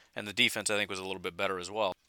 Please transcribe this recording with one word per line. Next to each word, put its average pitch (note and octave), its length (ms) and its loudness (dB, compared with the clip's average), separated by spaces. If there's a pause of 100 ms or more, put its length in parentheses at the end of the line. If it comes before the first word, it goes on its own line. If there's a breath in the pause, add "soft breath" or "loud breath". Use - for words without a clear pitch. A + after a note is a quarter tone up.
(160)
And G#2 120 -6
the G2+ 60 -6
defense, A2+ 360 4
I G#2+ 60 2
think, G#2 140 2
was F#2+ 100 -4
a F#2+ 60 -6
little F#2+ 160 -4
bit F2 160 -6
better F#2+ 220 0
as F2 100 -6
well. G2+ 240 0 (160)